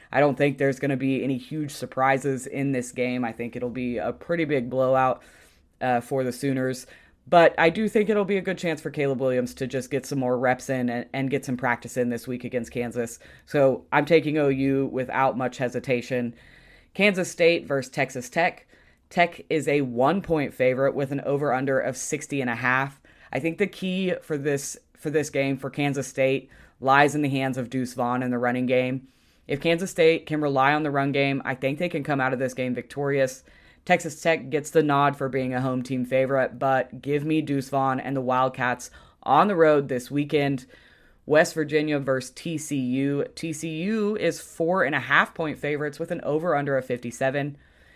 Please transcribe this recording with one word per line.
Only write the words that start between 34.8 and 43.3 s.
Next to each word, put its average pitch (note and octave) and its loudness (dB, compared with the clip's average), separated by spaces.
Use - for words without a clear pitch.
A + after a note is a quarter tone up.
nod C#3+ 2
for C3+ -4
being C3 -2
a B2+ -2
home B2+ -2
team B2+ -4
favorite, C3 0
but C3+ 0
give C#3+ -2
me D#3 2
Deuce C#3 -2
Vaughn C3+ 0
and C#3 -4
the C3 -2
Wildcats B2+ 0
on D#3 6
the G3+ 0
road D3+ 6
this B2 -4
weekend. C#3+ 0
West D#3+ 6
Virginia D3+ 0
versus C3 -2
T E3+ -8
C C#3+ -6
U. C3+ 0